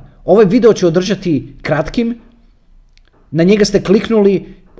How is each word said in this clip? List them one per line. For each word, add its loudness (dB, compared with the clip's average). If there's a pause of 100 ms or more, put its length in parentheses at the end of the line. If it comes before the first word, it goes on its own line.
(240)
Ovaj 4
video 4
ću -2
održati -4
kratkim. -4 (1080)
Na 0
njega 2
ste 0
kliknuli 0 (260)